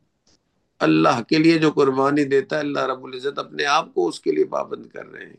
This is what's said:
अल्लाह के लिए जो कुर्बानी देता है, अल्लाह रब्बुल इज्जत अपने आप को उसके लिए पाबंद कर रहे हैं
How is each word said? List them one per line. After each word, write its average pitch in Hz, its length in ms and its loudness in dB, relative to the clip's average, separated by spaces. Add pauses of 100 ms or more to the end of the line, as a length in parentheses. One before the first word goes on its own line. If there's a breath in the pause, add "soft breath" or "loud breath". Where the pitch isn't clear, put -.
(800)
अल्लाह 156 420 2
के 160 180 0
लिए 160 200 4
जो 156 120 2
कुर्बानी 139 540 2
देता 135 300 0
है, 151 60 -2
अल्लाह 139 240 -4
रब्बुल 131 300 -8
इज्जत 135 240 -8
अपने 147 240 -10
आप 147 300 0
को 175 160 0
उसके - 220 -4
लिए 151 140 2
पाबंद - 420 -8
कर - 180 -16
रहे - 200 -18
हैं - 140 -20